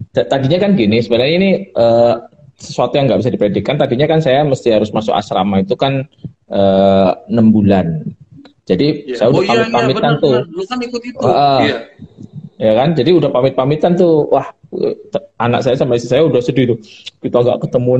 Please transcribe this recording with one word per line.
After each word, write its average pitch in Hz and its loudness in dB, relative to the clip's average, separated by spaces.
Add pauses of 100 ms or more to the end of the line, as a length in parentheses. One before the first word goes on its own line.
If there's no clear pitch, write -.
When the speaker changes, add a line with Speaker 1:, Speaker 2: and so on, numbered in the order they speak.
(120)
Speaker 1:
Ta-, - 0
tadinya 139 0
kan 202 0
gini, 107 2
sebenarnya 120 0
ini, 190 2 (140)
eh, 117 2 (400)
sesuatu - -6
yang 139 0
nggak 101 2
bisa 120 -2
dipredikkan. 104 -2
Tadinya 135 0
kan 160 2
saya 139 2
mesti 135 -2
harus 107 2
masuk 110 -2
asrama 98 -2
itu 139 -4
kan, 135 -4 (420)
eh, 98 2 (180)
enam 110 2
bulan. 95 2 (600)
Jadi 143 -2
Speaker 2:
Iya. 127 -8
Speaker 1:
saya 107 0
udah 143 2
Speaker 2:
Oh, 190 2
iya, - 0
iya, - 2
Speaker 1:
pamit-pamitan 123 0 (160)
Speaker 2:
benar, 151 0
Speaker 1:
tuh. 143 2
Speaker 2:
benar. 131 0
Lu 170 -8
kan 247 -8
ikut 240 -8
itu. - -12
Speaker 1:
Heeh. 139 2
Speaker 2:
Iya. 131 -2 (760)
Speaker 1:
Ya 110 0
kan, 127 2
jadi 139 2
udah 151 2
pamit-pamitan 135 0
tuh. 165 2
Wah, 135 0 (640)
te-, - -6 (100)
anak 120 0
saya 127 0
sama 131 0
istri - -8
saya 139 2
udah 127 2
sedih 127 0
tuh. - -6 (420)
"Kita 123 0
nggak 120 0
ketemu 123 -2